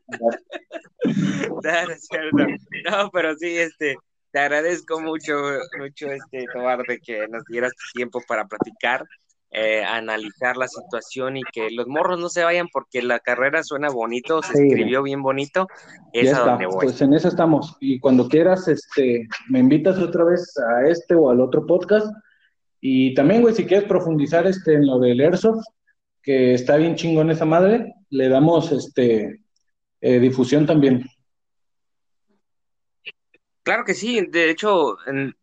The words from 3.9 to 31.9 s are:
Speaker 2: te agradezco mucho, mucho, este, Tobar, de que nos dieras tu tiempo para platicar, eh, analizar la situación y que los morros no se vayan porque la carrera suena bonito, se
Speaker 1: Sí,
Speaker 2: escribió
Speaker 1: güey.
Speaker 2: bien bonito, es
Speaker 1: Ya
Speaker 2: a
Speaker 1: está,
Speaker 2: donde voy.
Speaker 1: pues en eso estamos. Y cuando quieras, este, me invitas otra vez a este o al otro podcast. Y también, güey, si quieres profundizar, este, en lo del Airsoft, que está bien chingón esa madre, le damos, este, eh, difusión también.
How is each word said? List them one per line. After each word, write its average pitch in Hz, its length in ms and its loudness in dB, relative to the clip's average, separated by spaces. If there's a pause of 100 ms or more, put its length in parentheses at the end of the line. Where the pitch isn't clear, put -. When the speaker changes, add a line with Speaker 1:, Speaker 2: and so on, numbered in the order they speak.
Speaker 2:
te 139 80 -2
agradezco 156 600 -2
mucho, 160 360 -6 (440)
mucho, 139 320 -12
este, 135 420 -12
Tobar, 123 320 -4
de 120 140 -6
que 110 300 -8
nos 113 160 -12
dieras 120 260 -4
tu - 260 -18
tiempo 120 300 -8
para 110 180 -4
platicar, 117 600 -6 (460)
eh, 110 340 -2
analizar 110 720 -6
la 127 100 -4
situación 127 680 -10
y 131 60 -10 (100)
que 110 180 -6
los 117 160 -8
morros 170 320 -2
no 175 80 -8
se 170 160 -4
vayan 175 300 0
porque 131 280 -6
la 120 180 -2
carrera 135 440 -2
suena 147 260 -6
bonito, 123 520 -4
se - 140 -6
Speaker 1:
Sí, 143 120 6
Speaker 2:
escribió 120 320 2
Speaker 1:
güey. 139 120 -4
Speaker 2:
bien 139 120 -6
bonito, 139 440 -2 (440)
es 120 140 2
Speaker 1:
Ya 131 60 4
Speaker 2:
a - 80 2
Speaker 1:
está, 117 120 4
Speaker 2:
donde 117 140 -2
voy. 92 220 -2
Speaker 1:
pues 123 140 -4
en 139 120 4
eso 165 160 2
estamos. 165 500 0
Y 135 220 -2
cuando 127 260 4
quieras, 180 400 4
este, 127 580 -2 (240)
me 262 100 2
invitas 190 400 4
otra 170 260 0
vez 170 320 0
a 123 320 2
este 170 260 0
o 151 140 6
al 123 100 4
otro 151 260 0
podcast. 180 420 2 (720)
Y 131 320 0
también, 160 280 4
güey, 233 140 4
si 180 100 -2
quieres - 220 2
profundizar, 165 580 0
este, 190 280 0
en 147 120 4
lo 131 140 2
del 123 220 2
Airsoft, 220 420 2 (580)
que 127 320 2
está 127 220 2
bien 160 200 2
chingón 160 360 0
esa 160 140 0
madre, 185 480 2 (160)
le 131 200 0
damos, 151 440 4
este, 117 680 0 (600)
eh, 127 180 2
difusión 127 480 2
también. 139 360 4 (2500)